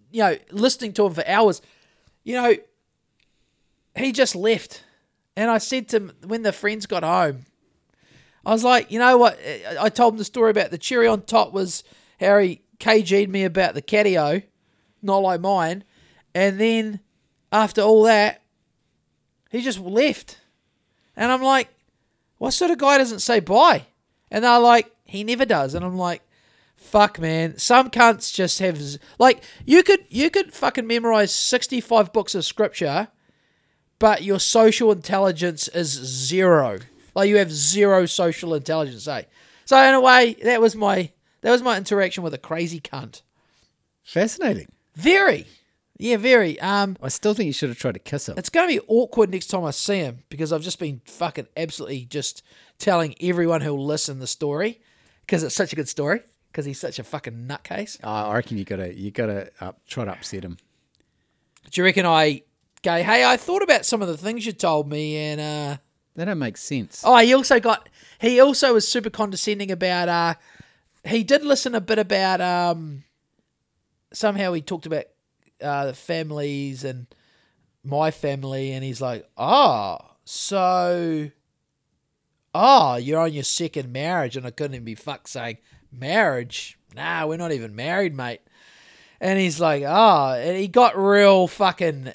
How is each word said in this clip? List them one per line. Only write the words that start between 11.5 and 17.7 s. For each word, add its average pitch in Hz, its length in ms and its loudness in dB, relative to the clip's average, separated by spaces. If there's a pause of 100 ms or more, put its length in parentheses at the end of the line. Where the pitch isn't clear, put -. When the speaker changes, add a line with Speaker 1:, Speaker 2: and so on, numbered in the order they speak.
Speaker 1:
was 185 320 -4 (360)
how 202 200 4
he 180 220 0 (180)
K 220 240 4
G'd 196 260 2
me 190 140 -2
about 180 300 0
the 143 80 -8
catio, 185 600 0 (600)
not 196 160 0
like 185 240 0
mine. 185 420 -2 (500)
And 190 240 0
then 220 440 -2 (500)
after 214 300 2